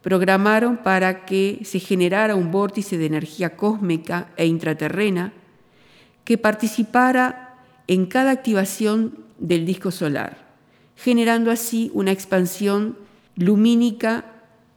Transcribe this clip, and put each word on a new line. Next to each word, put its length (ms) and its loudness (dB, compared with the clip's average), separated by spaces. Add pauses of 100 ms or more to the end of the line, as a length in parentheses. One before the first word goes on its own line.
programaron 760 2
para 460 0
que 400 0
se 160 -6
generara 560 2
un 140 0
vórtice 480 -2
de 80 0
energía 500 -4
cósmica 840 -2
e 100 2
intraterrena 880 -2 (880)
que 160 0
participara 1200 0 (220)
en 220 2
cada 240 2
activación 920 0 (180)
del 260 0
disco 260 -2
solar, 640 -6 (420)
generando 560 2
así 420 -2
una 180 0
expansión 840 0 (380)
lumínica 1080 2 (320)